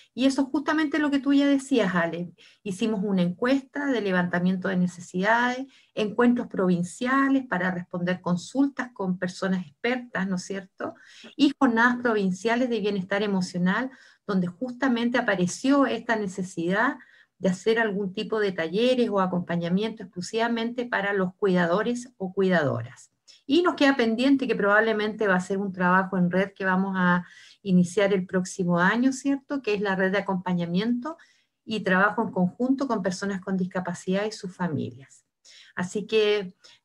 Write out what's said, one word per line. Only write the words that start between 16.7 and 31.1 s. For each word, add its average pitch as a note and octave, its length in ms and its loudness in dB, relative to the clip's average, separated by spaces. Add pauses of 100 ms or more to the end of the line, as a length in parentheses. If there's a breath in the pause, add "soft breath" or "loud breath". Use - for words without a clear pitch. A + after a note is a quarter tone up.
de F#3 120 0
hacer A3 280 0
algún G3+ 360 -2
tipo A3 260 -4
de G3+ 140 0
talleres G#3+ 560 0
o G3+ 100 0
acompañamiento F3+ 840 -2
exclusivamente A#3 840 -4
para G3+ 260 -2
los F#3+ 240 0
cuidadores G3+ 800 0
o F#3 180 -8
cuidadoras. D3+ 800 0 (360 soft breath)
Y D4+ 140 4
nos F4 140 2
queda C4+ 200 4
pendiente B3 520 2
que A3 80 0
probablemente G#3+ 720 2
va F#3+ 80 4
a F#3 40 2
ser F#3+ 200 -4
un G3+ 120 -4
trabajo F#3 460 2
en F3 140 2
red F#3+ 220 0
que G3 120 -6
vamos F#3+ 320 0
a F3+ 280 2 (360 loud breath)
iniciar F#3+ 500 2
el F#3+ 140 0
próximo F#3 540 -2
año, A#3 320 2
¿cierto? C#4 500 -4
Que G#3 140 0
es G3+ 60 -2
la G3 140 0
red F#3+ 160 2
de G3+ 60 0
acompañamiento F#3+ 1000 -2 (460 soft breath)